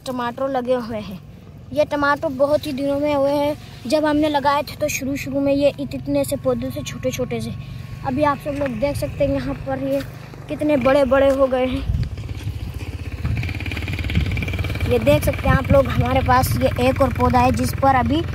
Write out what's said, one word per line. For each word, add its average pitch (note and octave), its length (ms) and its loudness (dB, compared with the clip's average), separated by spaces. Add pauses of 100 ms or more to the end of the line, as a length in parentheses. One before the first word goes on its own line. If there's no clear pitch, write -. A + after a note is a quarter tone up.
टमाटर B3+ 420 -4
लगे B3+ 260 0
हुए A#3 240 -4
हैं। F#3+ 200 -10 (520)
ये D4 140 2
टमाटर C#4+ 440 2
बहुत C#4+ 380 2
ही D4 60 -4
दिनों C#4 260 0
में D4 160 2
हुए C#4 160 2
हैं, D4 260 0 (300)
जब D4+ 180 2
हमने D4+ 240 4
लगाए C#4+ 340 2
थे - 120 -12
तो D4+ 140 -2
शुरू C#4 280 -4
शुरू C4+ 240 -4
में C#4 120 2
ये C#4 280 4
इतने C#4 420 -2
से C#4 140 -4
पौधे B3+ 340 -2
से D4 120 -8
छोटे B3 280 -6
छोटे A#3+ 300 -4
से, A3+ 120 -6 (540)
अभी C4+ 160 0
आप C#4+ 160 2
सब C#4+ 200 -6
लोग B3+ 200 -4
देख C#4 180 -2
सकते C#4+ 280 -2
हैं C#4 80 2
यहाँ C4+ 240 -4
पर C4+ 280 -6
ये C4+ 160 0 (480)
कितने D4+ 300 2
बड़े C4+ 260 6
बड़े C4+ 240 6
हो C4+ 180 4
गए B3+ 180 2
हैं। C4 200 -2 (3000)
ये A#3+ 140 4
देख D4 220 4
सकते C#4 260 -2
हैं C4 60 6
आप C4 160 2
लोग, C4+ 160 6
हमारे B3 360 0
पास B3+ 340 2
ये B3+ 140 2 (100)
एक B3+ 200 2
और B3+ 120 2
पौधा B3 260 2
है B3+ 140 4
जिस B3 200 -2
पर C4+ 240 4
अभी B3 240 0 (140)